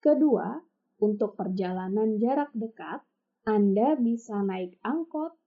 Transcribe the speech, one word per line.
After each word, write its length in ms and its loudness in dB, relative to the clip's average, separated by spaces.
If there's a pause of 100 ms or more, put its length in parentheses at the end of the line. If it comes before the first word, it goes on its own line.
Kedua, 560 2 (460)
untuk 340 0
perjalanan 840 -2
jarak 340 0
dekat, 460 -8 (460)
Anda 500 4
bisa 460 -2
naik 420 -6
angkot 480 -4 (120)